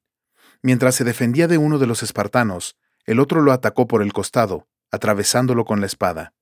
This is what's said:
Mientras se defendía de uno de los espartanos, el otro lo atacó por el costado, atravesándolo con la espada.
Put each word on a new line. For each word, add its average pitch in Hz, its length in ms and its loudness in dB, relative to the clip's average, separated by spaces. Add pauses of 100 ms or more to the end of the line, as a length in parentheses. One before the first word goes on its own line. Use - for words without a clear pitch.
(640)
Mientras 127 320 2
se 127 100 -2
defendía 120 440 0
de 170 100 2
uno 151 200 2
de 135 80 2
los 117 160 -4
espartanos, 104 760 -4 (280)
el 113 160 0
otro 156 200 2
lo 143 120 6
atacó 127 340 0
por 110 160 0
el 101 100 -2
costado, 98 560 -2 (220)
atravesándolo 113 720 0
con 107 160 -2
la 98 60 -2
espada. 87 560 -6